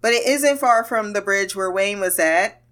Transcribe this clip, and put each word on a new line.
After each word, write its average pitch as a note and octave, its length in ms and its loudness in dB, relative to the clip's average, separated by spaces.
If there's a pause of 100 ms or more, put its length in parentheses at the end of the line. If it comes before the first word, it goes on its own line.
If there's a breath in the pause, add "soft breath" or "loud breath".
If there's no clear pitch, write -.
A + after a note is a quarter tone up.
But A#3 120 0
it A#3 120 -2
isn't C#4+ 320 2
far A#3+ 280 2
from G#3+ 260 -4
the G3+ 100 -2
bridge G3 320 -2
where F#3+ 160 -4
Wayne G3 300 -2
was F#3 180 -2
at. E3+ 440 0 (100)